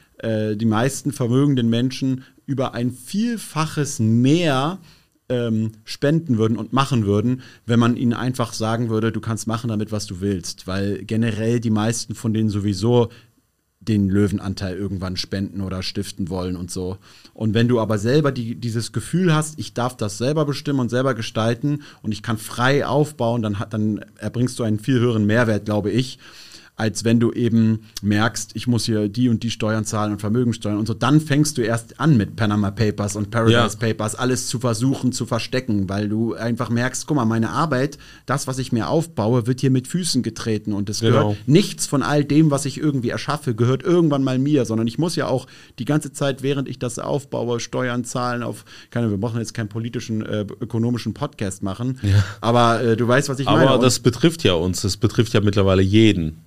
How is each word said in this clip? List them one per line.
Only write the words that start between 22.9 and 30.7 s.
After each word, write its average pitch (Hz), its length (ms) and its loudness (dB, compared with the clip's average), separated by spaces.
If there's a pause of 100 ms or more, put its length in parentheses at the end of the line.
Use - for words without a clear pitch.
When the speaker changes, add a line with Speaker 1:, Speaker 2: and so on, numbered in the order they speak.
Speaker 1:
dann 104 160 -2
hat, 104 160 -8
dann 107 300 -2 (140)
erbringst 120 400 -2
du 127 40 -2
einen 113 160 0
viel 127 220 0
höheren 113 260 2
Mehrwert, 107 400 2
glaube 104 240 0
ich, 123 280 -2 (600)
als 107 260 -2
wenn 117 160 6
du 117 120 2
eben 113 520 2 (180)
merkst, 104 500 0
ich - 140 -8
muss 120 180 2
hier 107 240 0
die 120 220 2
und 107 120 0
die 113 80 -4
Steuern 110 360 -2
zahlen 107 260 -2
und 98 80 -4
Vermögensteuern 110 560 0